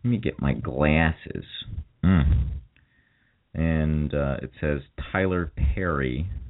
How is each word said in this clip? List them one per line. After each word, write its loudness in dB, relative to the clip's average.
Let 0
me 2
get -4
my 2
glasses. 0
Mm. 4
And, 0
uh, 0
it -10
says 0
Tyler 0
Perry -2